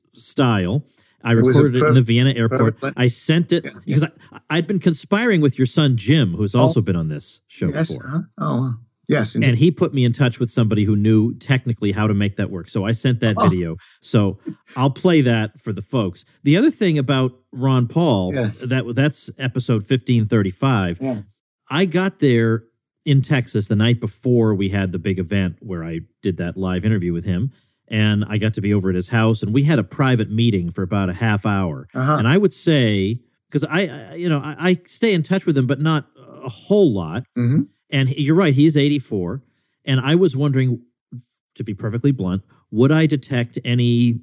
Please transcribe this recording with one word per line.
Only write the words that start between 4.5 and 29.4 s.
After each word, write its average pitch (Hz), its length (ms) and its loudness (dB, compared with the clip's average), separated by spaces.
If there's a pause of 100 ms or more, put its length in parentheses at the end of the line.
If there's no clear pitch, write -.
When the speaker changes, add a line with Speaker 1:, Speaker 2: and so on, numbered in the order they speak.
Speaker 1:
I'd 160 180 -2
been 202 100 -2
conspiring 196 640 0
with 143 180 2
your 131 80 2
son, 139 300 2
Jim, 110 380 2
who's 101 200 -2
Speaker 2:
Oh. 123 60 4
Speaker 1:
also 127 200 4
been 98 140 0
on 82 140 -2
this - 400 -8
show - 200 -6
Speaker 2:
Yes, 151 200 -2
Speaker 1:
before. 123 180 -10
Speaker 2:
uh-huh. 151 140 -4 (180)
Oh, 143 220 -2
wow. 127 140 -4 (340)
Yes, 139 260 0
indeed. 117 140 2
Speaker 1:
And 120 80 2
he 156 140 4
put - 240 -2
me 131 100 2
in 120 80 2
touch 123 260 0
with 120 120 -4
somebody 104 340 0
who 107 120 2
knew 110 420 2
technically 117 540 -2
how 107 140 -2
to 104 80 0
make 101 220 -2
that 101 140 -4
work. 87 180 -12
So 98 160 -4
I 113 80 -2
sent 120 280 -2
that 110 180 0
Speaker 2:
Oh. 208 100 4
Speaker 1:
video. 87 280 -2 (240)
So 101 380 0 (380)
I'll 131 140 2
play 165 320 2
that 113 380 0
for 110 120 -8
the 98 100 -8
folks. 101 420 -4 (180)
The 147 140 4
other 277 140 4
thing 170 280 0
about 131 340 0 (200)
Ron 127 340 0
Paul, 113 480 0
Speaker 2:
Yeah. 113 160 -2 (120)
Speaker 1:
that, 123 320 -4
that's 143 440 -2
episode 123 460 -4
fifteen 120 420 0
thirty-five. 98 720 -2
Speaker 2:
Yeah. 127 220 -6 (480)
Speaker 1:
I 170 160 0
got 185 340 -2
there 113 440 2 (400)
in 135 180 4
Texas 123 440 -2
the 110 80 -2
night 117 260 2
before 113 540 0
we 95 140 -2
had 92 240 -2
the 90 80 -6
big 92 180 -4
event 92 420 -2
where 87 220 -10
I 82 180 -8 (220)
did 90 140 -2
that 87 200 -6
live 92 280 -2
interview 92 280 0
with 85 120 -6
him. 98 260 -2 (380)
And 107 400 0
I 107 100 -2
got 107 160 -2
to 104 60 -6
be 101 140 0
over 95 160 0
at 90 60 -2
his 92 100 -2
house, 113 380 0